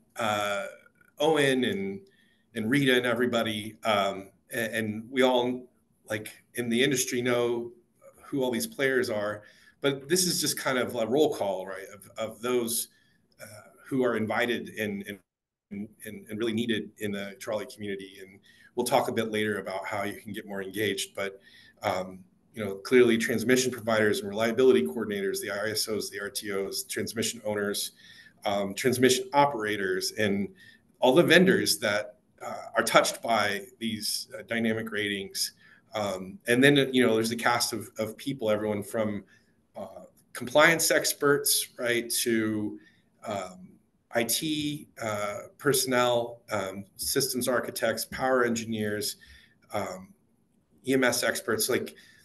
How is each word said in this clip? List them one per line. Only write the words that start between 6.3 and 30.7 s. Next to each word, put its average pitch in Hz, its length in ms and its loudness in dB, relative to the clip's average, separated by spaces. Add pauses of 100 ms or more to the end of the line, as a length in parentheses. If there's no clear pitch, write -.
in 120 120 -4
the 117 160 2
industry 127 380 0
know 120 500 0 (540)
who 139 180 -2
all 123 60 0
these 117 160 -2
players 131 440 0
are, 104 340 -4 (380)
but 139 280 -2
this 180 160 4
is - 160 -2
just 143 160 -2
kind 135 200 0
of 117 180 -2
a 117 100 0
roll 143 280 4
call, 95 340 -4
right, 95 260 -12
of, 95 240 -20
of 110 240 -8
those, 120 460 -2 (540)
uh, - 40 -18 (420)
who 131 160 0
are 117 140 0
invited 113 520 -2
and, 101 380 -6
and, - 800 -16 (160)
and, 98 220 -14
and 107 120 -10
really 117 120 0
needed 107 460 -2
in 104 140 -4
the 98 280 -8
trolley 104 320 -6
community. 98 480 -10
And 95 200 -20 (360)
we'll 120 120 0
talk 127 200 2
a - 40 -4
bit 110 200 -2
later 107 280 0
about 98 260 -8
how 101 180 -6
you 101 160 -8
can 104 140 -12
get 104 140 -10
more 98 160 -8
engaged, 98 520 -4
but, 98 240 -6 (440)
um, 185 360 -4 (360)
you 110 100 -6
know, 98 100 -6
clearly 117 420 6
transmission 120 540 2
providers 107 480 2
and 107 80 -8
reliability 117 560 4
coordinators, 101 560 -4
the 104 120 -6
I 101 180 -4
S - 180 -4
Os, 104 220 -4
the 98 100 -10
R 101 100 -8
T 101 220 -8
Os, 98 320 -4
transmission 110 640 -6
owners, 104 460 -4 (540)
um, 101 280 -2
transmission 123 580 2
operators, 104 840 0
and 101 320 0 (500)